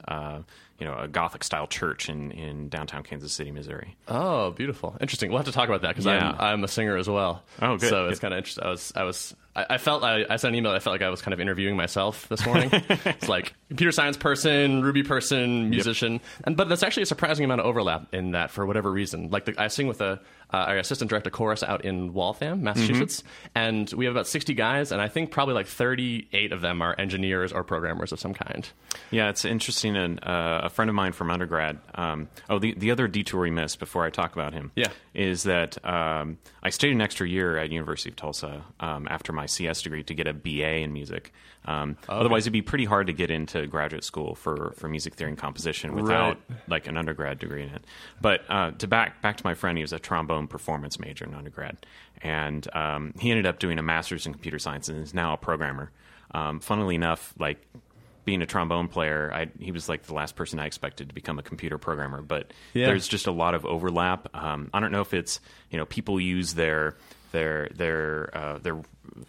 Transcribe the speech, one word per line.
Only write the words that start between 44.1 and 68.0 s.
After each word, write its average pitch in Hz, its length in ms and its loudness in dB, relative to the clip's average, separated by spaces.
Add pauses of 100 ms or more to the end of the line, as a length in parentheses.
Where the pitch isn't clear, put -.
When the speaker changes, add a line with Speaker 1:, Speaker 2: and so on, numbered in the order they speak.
Speaker 1:
for, 78 440 -4
for 80 100 -6
music 78 260 -4
theory 78 160 -4
and 76 80 -6
composition 76 560 -4
without, 85 440 2 (100)
Speaker 2:
Right. 120 100 -10 (100)
Speaker 1:
like, 82 180 0
an 76 100 -6
undergrad 76 420 -2
degree 71 260 -6
in 69 40 -10
it. - 160 -12 (360)
But, 104 280 4
uh, 92 240 2
to 101 160 -6
back, 113 320 4
back 104 160 0
to - 100 -8
my 87 80 2
friend, 87 220 0
he 80 60 0
was 76 100 -6
a 78 60 -4
trombone 80 480 0
performance 71 520 -6
major 71 280 -10
in 71 80 -10
undergrad. 71 500 -10 (380)
And, 76 520 -2
um, 76 440 -2
he 117 120 2
ended 110 140 6
up 87 140 2
doing 85 200 0
a 80 40 0
master's 80 440 0
in 78 60 -4
computer 76 260 -8
science 71 300 -6
and 78 140 -6
is 76 100 -10
now 85 220 0
a - 20 0
programmer. 73 540 -4 (420)
Um, 76 280 -4
funnily 104 340 0
enough, 82 440 0
like, 73 200 -2 (680)
being 98 160 0
a 82 60 0
trombone 85 420 0
player, 76 460 0
I, 80 140 -4 (100)
he 92 120 -8
was, 85 160 -6
like, 78 180 -4
the 78 100 -10
last 73 220 -4
person 80 220 -6
I 76 80 -4
expected 71 440 -8
to 69 40 -18
become 73 240 -6
a 71 40 -10
computer 80 340 -8
programmer. 71 460 -6
But 73 300 -4 (200)
Speaker 2:
Yeah. 123 140 4
Speaker 1:
there's 98 200 4
just - 200 -2
a 95 60 2
lot 85 220 4
of 78 120 -2
overlap. 87 680 0
Um, 73 380 -6
I 101 80 2
don't 107 120 0
know 101 100 2
if - 100 -4
it's, - 280 -2 (300)
you 85 80 -6
know, 78 60 -2
people 101 360 -2
use 90 340 0
their, 78 420 2 (360)
their, 78 420 0
their, 78 600 -2